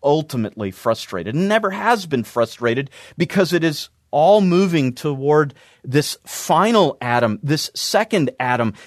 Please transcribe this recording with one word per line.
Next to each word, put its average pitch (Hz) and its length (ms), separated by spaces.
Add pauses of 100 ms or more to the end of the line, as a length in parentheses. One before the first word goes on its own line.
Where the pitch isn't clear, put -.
ultimately 127 680
frustrated 101 640
and 185 140
never 214 220
has 208 360
been 190 160
frustrated 120 680 (260)
because 170 360
it 165 120
is 156 240 (220)
all 180 320
moving 175 500
toward 147 600 (280)
this 139 440
final 185 760
Adam, 120 420
this 151 320
second 202 640
Adam, 120 360 (120)